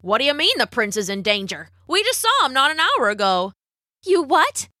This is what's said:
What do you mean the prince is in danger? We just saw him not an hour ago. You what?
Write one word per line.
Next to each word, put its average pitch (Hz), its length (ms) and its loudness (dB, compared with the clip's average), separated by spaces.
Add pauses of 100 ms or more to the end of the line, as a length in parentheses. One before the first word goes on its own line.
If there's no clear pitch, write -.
What 190 180 0
do 254 60 0
you 285 100 2
mean 339 240 0
the 240 100 0
prince 214 280 -4
is 208 120 -4
in 196 140 -6
danger? 190 480 -4 (180)
We 370 160 0
just 480 160 -2
saw 466 260 2
him 269 60 0
not 269 180 2
an 311 80 -4
hour 330 320 0
ago. 196 420 0 (520)
You 359 180 2
what? 339 460 0 (120)